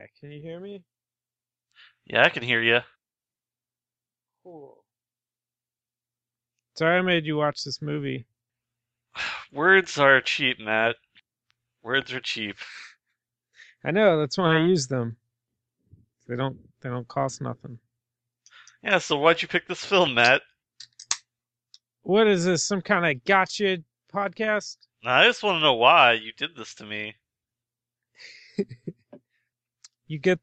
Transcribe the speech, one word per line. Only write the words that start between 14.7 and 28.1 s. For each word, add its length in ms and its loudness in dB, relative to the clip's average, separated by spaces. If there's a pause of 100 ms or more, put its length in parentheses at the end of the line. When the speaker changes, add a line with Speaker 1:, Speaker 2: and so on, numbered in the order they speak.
Speaker 1:
them. 300 -4 (1120)
They 80 -8
don't, 220 -4 (240)
they 80 -10
don't 180 -10
cost 360 -6
nothing. 340 -12 (1040)
Speaker 2:
Yeah, 160 0
so 220 -2
why'd 240 4
you 40 -10
pick 200 -4
this 180 -10
film, 300 2
Matt? 260 4 (1600)
Speaker 1:
What 240 2
is 180 2
this, 220 0
some 160 -4
kinda 320 0
gotcha 680 -2 (280)
podcast? 680 -6 (260)
Speaker 2:
Nah, 160 2
I 80 6
just 160 0
wanna 160 0
know 160 4
why 380 6
you 220 -6
did 200 -8
this 200 -16
to 100 -18
me. 300 -10 (1400)